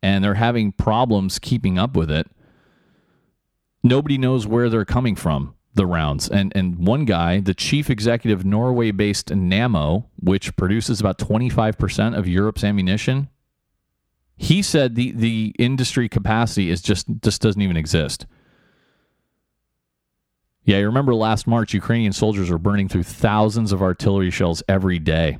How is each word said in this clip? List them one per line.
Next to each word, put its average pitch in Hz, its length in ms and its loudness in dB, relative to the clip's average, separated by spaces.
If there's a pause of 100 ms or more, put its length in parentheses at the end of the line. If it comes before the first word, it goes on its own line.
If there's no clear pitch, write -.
and 98 200 2
they're 101 120 2
having 113 360 2
problems 107 680 0
keeping 98 400 -2
up 123 180 0
with 82 140 0
it. 78 160 -2 (1600)
Nobody 139 360 -4
knows 127 280 -4
where 117 220 -2
they're 113 160 -2
coming 123 320 -4
from, 69 380 -6 (200)
the 98 120 0
rounds. 78 420 -2
And, 98 260 -2
and 90 320 -2
one 131 200 0
guy, 87 340 0
the 95 140 -2
chief - 360 -2
executive 110 540 0
Norway-based 107 840 0
Nammo, 95 760 0 (160)
which 92 360 0
produces 104 440 0
about 98 180 0
twenty-five 110 600 0
percent 107 360 0
of 92 140 -2
Europe's 98 340 0
ammunition, 104 680 0 (1080)
he 180 260 2
said 135 320 0
the, 120 180 -2
the 110 460 0
industry 123 500 0
capacity 107 640 0
is 87 120 -2
just, - 240 0 (160)
just - 180 2
doesn't 104 220 2
even 92 140 0
exist. 78 500 -2 (2500)
Yeah, 98 140 6
you 101 80 2
remember 127 280 2
last 110 320 0
March, 117 280 0
Ukrainian 110 380 2
soldiers 101 380 0
were 82 80 2
burning 98 300 0
through 90 140 0
thousands 107 680 0
of 95 100 0
artillery 95 480 2
shells 85 380 -2
every 92 300 2
day. 80 420 0